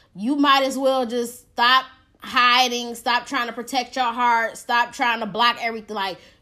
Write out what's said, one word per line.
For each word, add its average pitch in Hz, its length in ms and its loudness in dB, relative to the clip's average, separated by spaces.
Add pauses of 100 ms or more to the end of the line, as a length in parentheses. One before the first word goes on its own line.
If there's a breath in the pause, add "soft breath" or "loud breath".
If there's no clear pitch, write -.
(160 soft breath)
you 220 200 -2
might 277 280 4
as 254 140 -2
well 262 280 0
just 233 340 -6 (120)
stop 254 340 2 (340)
hiding, 240 760 2
stop 240 320 -2
trying 247 200 -4
to 220 60 -8
protect 247 420 -4
your 254 160 0
heart, 233 460 0
stop 240 340 0
trying 240 300 -2
to 226 40 -4
block 226 360 2
everything. 226 340 -6
Like, 196 220 -4 (240 soft breath)